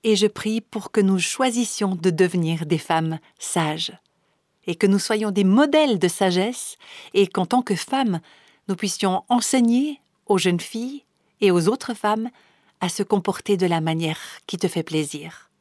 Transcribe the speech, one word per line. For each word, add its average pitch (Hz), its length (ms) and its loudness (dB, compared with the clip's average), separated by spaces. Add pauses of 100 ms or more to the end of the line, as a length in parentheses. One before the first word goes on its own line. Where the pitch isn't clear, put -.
Et 220 120 4
je 208 120 2
prie 220 340 -2
pour - 300 -10
que 214 100 2
nous 190 180 4
choisissions 226 760 -2
de 175 160 0
devenir 165 540 0
des 156 120 0
femmes 160 420 -2 (200)
sages 160 520 -4 (760)
et 170 80 -4
que 202 120 2
nous 196 120 4
soyons 214 320 -2
des 196 120 2
modèles 277 560 4
de 175 80 2
sagesse 190 720 -2 (360)
et 196 140 4
qu'en 185 180 -2
tant 247 180 0
que 202 120 -2
femmes, 220 460 -2 (480)
nous 190 60 -2
puissions 185 520 -2
enseigner 247 720 2 (280)
aux 196 100 4
jeunes 175 240 2
filles 254 420 -10 (380)
et 196 100 6
aux 175 160 4
autres 240 260 -2
femmes 220 360 -2 (500)
à 180 100 -2
se - 120 -6
comporter 196 560 0
de 185 80 0
la 170 160 2
manière 160 380 -2 (260)
qui 185 120 -8
te - 100 -2
fait 165 160 -2
plaisir. 156 680 -6 (120)